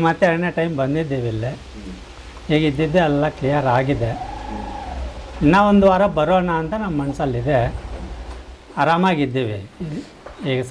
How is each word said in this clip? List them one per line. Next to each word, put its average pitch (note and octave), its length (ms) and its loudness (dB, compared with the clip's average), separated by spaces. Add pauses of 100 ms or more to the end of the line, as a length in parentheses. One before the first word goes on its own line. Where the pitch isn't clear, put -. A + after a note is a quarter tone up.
ಮತ್ತೆ E3 240 2
ಎರಡನೇ E3+ 280 0
ಟೈಮ್ E3 140 -2 (100)
ಬಂದಿದ್ದೀವಿ C#3 520 -2
ಇಲ್ಲಿ. A#2 180 -4 (1000)
ಈಗ D#3 60 4 (100)
ಇದ್ದಿದ್ದೆ D#3 300 2 (100)
ಎಲ್ಲ C#3+ 180 2 (100)
ಕ್ಲಿಯರ್ C3+ 380 0
ಆಗಿದೆ. C3 340 0 (1300)
ಇನ್ನೂ F3+ 160 6 (100)
ಒಂದು G3+ 220 8
ವಾರ F#3+ 120 4 (140)
ಬರೋಣ F3+ 320 2 (120)
ಅಂತ D#3+ 100 -6 (120)
ನಮ್ಮ F3 180 -2
ಮನಸ್ಸಲ್ಲಿದೆ. C3+ 580 0 (1200)
ಆರಾಮಾಗಿದ್ದೀವಿ C#3 760 2 (920)
ಈಗ C3 200 0